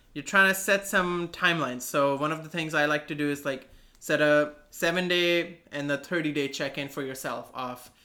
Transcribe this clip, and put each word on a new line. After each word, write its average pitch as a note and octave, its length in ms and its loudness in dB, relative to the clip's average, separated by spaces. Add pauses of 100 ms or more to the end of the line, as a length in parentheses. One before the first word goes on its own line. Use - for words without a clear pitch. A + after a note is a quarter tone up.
(140)
you're D3 100 -10
trying F#3+ 300 6
to F#3+ 60 -4
set G3 280 0
some F3 420 0
timelines. D3+ 520 -2
So C#3+ 340 2
one D3 160 -2
of D#3 120 -6
the D#3 60 -14
things D#3 240 -6
I D3+ 120 4
like D3+ 240 0
to D3+ 60 -4
do D3 140 -2
is, C#3+ 160 -4
like, C3+ 240 -6 (300)
set D3+ 220 0
a D3 320 4 (160)
seven-day F3 920 0 (120)
and C#3+ 180 -6
the C#3+ 80 0
thirty-day D3+ 520 -2
check-in C#3 400 -6
for C#3+ 140 -8
yourself C3 500 -8
of, B2 360 -10 (160)